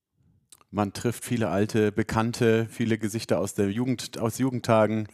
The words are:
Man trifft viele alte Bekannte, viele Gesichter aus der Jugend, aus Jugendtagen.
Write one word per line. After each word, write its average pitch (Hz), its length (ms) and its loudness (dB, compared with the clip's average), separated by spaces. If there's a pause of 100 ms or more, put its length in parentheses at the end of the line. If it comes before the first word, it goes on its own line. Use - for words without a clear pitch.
(680)
Man 101 240 -2
trifft - 320 -4
viele 113 240 -2
alte 104 420 2
Bekannte, 113 800 2
viele 110 300 -2
Gesichter 110 400 -2
aus 95 160 -4
der 101 160 0
Jugend, 123 480 -4
aus 113 180 -2
Jugendtagen. 110 760 2